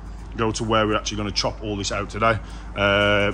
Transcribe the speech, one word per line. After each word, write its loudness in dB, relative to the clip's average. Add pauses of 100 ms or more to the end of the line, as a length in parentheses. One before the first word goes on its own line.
(360)
go 0
to -6
where 4
we're 2
actually -4
gonna -4
chop -4
all -4
this -4
out -4
today. 2 (380)
Uh, 4